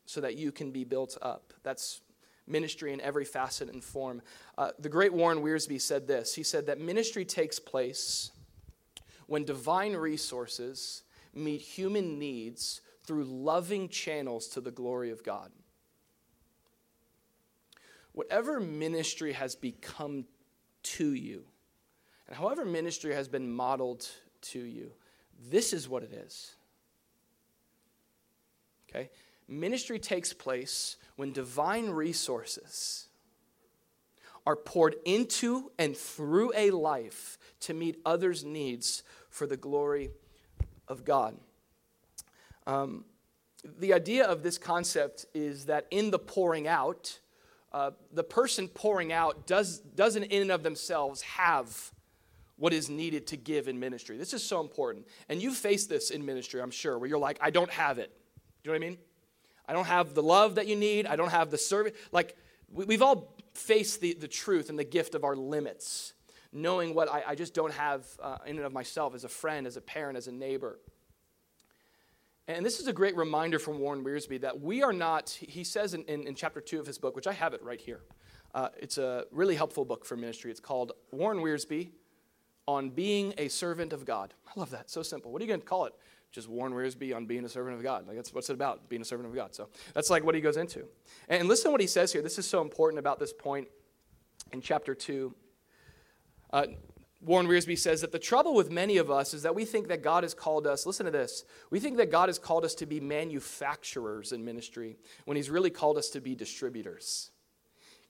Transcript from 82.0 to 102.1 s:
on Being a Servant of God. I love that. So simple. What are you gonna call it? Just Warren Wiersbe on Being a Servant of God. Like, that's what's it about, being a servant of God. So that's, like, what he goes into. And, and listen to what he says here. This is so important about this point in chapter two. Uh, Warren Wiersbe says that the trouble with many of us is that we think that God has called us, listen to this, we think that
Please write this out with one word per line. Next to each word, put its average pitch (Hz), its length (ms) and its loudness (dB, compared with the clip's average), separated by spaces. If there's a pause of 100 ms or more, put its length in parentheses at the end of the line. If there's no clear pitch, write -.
on 139 240 0
Being 196 480 0
a 147 100 0
Servant 170 440 -4
of 135 120 -6
God. 107 300 -4 (120)
I - 120 -14
love 147 120 -6
that. 120 200 -12
So 165 120 -6
simple. 131 300 -10
What 151 80 -4
are 226 40 -6
you 220 60 -2
gonna 175 120 -2
call 185 240 0
it? - 80 -8 (380)
Just 113 160 -14
Warren 123 240 -4
Wiersbe 127 420 -4
on 117 120 -8
Being 120 180 -4
a 120 40 -8
Servant 123 280 -6
of 117 60 -10
God. 120 260 -2
Like, 107 80 -10
that's 120 180 -10
what's 127 160 -4
it 135 40 -4
about, 127 340 -2
being 117 140 -4
a - 20 -10
servant 120 240 -8
of 117 60 -10
God. 113 200 -6
So 104 140 -12 (260)
that's, 151 160 2
like, 160 140 6
what 160 100 6
he 160 60 2
goes 147 160 4
into. 170 240 -4 (480)
And, 175 120 4
and 175 80 4
listen 226 180 6
to 311 60 6
what 262 80 6
he 190 60 4
says 180 260 4
here. 151 100 2
This 160 160 -4
is 185 80 -4
so 185 160 2
important 156 360 2
about 139 200 0
this - 140 -2
point 139 360 -4 (840)
in 127 80 -8
chapter 151 340 0
two. 131 400 -4 (1160)
Uh, 139 140 4 (560)
Warren 175 260 6
Wiersbe 175 280 6
says 240 240 4
that - 120 -4
the 165 60 0
trouble 285 360 6
with 190 160 8
many 190 260 4
of 156 140 6
us 139 240 2
is 147 80 -8
that 165 120 2
we 214 120 -2
think 220 220 0
that 165 140 -2
God 170 220 4
has 165 80 -2
called 151 340 0
us, 143 200 0
listen 190 180 -2
to 165 80 -2
this, 131 320 0 (240)
we 190 100 0
think 247 200 -2
that 196 120 6